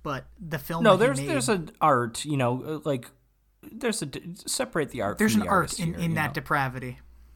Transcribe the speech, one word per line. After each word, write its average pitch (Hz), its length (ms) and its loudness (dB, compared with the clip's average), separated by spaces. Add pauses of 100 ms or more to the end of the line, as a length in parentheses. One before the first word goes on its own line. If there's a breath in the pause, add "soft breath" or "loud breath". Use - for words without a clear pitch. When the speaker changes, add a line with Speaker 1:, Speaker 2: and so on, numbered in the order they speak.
Speaker 1:
but 135 220 -6 (160)
the 160 180 -6
film 170 240 -6
Speaker 2:
No, 202 140 8
Speaker 1:
that 190 40 2
he 233 60 6
Speaker 2:
there's, 269 120 2
Speaker 1:
made 277 100 -2
Speaker 2:
there's 294 200 0
an 185 220 -2 (100)
art, 123 440 2
you 147 120 -2
know, 127 280 2
uh, 151 200 -6
like, 135 260 -4 (600)
there's 220 320 -2
a - 40 -4
d-, 143 280 -10 (120)
separate 170 440 -2
the 120 120 -4
art 101 160 -2
Speaker 1:
There's 214 140 4
Speaker 2:
from 214 100 4
Speaker 1:
an - 40 -6
Speaker 2:
the - 40 0
Speaker 1:
art 185 140 6
Speaker 2:
artist - 160 -6
Speaker 1:
in, 165 100 0
Speaker 2:
here, 180 100 -6
Speaker 1:
in 170 100 0
Speaker 2:
you 160 60 0
Speaker 1:
that 151 120 2
Speaker 2:
know? 143 40 -6
Speaker 1:
depravity. 131 680 -2 (380)